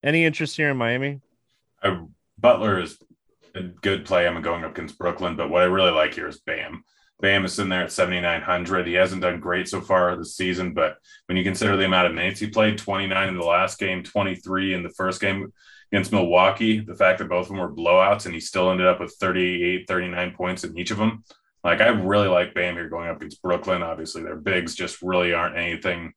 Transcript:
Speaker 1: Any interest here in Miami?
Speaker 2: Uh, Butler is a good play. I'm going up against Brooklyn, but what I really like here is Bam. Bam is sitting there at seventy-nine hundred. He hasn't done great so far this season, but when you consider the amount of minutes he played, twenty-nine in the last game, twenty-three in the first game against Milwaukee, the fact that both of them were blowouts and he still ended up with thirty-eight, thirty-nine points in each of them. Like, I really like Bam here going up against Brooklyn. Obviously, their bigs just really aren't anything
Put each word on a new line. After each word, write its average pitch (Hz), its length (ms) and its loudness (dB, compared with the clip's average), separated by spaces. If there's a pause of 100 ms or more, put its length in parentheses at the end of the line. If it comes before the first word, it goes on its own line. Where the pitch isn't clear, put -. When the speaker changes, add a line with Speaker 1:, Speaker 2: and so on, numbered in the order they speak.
Speaker 1:
Any 165 220 2
interest 156 320 -2
here 151 140 0
in 135 80 -2
Miami? 127 420 -2 (640)
Speaker 2:
Uh, 90 200 -2 (340)
Butler 107 420 4
is - 180 -8 (560)
a 95 100 -10
good 90 420 -4
play. 87 220 4
I'm 85 140 -2
going 85 220 -4
up 80 80 -10
against - 260 -10
Brooklyn, 87 380 -4
but 80 140 -4
what 87 120 4
I 92 40 8
really 92 260 4
like 78 220 2
here 78 140 -8
is 76 120 -14
Bam. 80 440 -10 (380)
Bam 98 220 4
is 90 100 -4
sitting 98 160 -2
there 92 140 0
at - 80 -8
seventy-nine 87 500 0
hundred. 90 460 -2
He 87 60 -4
hasn't 92 280 2
done 87 200 -2
great 90 260 -2
so 92 140 -4
far 90 340 2
this 85 220 -12
season, 92 360 -2
but - 240 0 (280)
when 92 120 -2
you 90 60 2
consider 98 320 0
the 95 100 2
amount 92 220 4
of 80 60 0
minutes 87 260 -4
he 107 80 -4
played, 107 300 2
twenty-nine 95 500 -2
in 92 100 -4
the 87 60 -4
last 87 340 2
game, 92 260 -4
twenty-three 95 680 -2
in 87 100 -4
the 85 60 -10
first 92 300 -4
game 98 320 -4 (400)
against 98 220 0
Milwaukee, 98 680 4
the 107 160 -10
fact 92 240 4
that 92 80 -6
both 90 200 -2
of - 20 -18
them 98 80 -8
were 85 160 -6
blowouts 92 520 4
and 87 80 -8
he 82 60 -8
still 92 320 0
ended 92 160 2
up 90 140 2
with 87 180 -10
thirty-eight, 90 680 0
thirty-nine 90 460 -4
points 92 320 -6
in - 140 -10
each 90 140 -6
of 101 60 -4
them. 110 280 0 (360)
Like, 87 200 2
I 110 60 8
really 101 420 4
like 90 240 2
Bam 87 220 -2
here 85 120 -8
going 82 220 -8
up 80 80 -8
against 73 240 -16
Brooklyn. 90 420 -2
Obviously, 82 400 -8
their 78 140 -10
bigs 85 380 -2
just 87 260 -8
really 90 320 2
aren't 85 240 -2
anything 85 580 -4